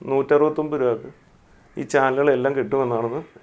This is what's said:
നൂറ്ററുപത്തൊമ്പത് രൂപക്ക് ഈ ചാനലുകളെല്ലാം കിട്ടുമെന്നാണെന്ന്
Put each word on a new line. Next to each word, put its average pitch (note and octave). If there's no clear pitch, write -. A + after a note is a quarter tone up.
നൂറ്ററുപത്തൊമ്പത് D3
രൂപക്ക് B2
ഈ C#3
ചാനലുകളെല്ലാം C3+
കിട്ടുമെന്നാണെന്ന് A#2+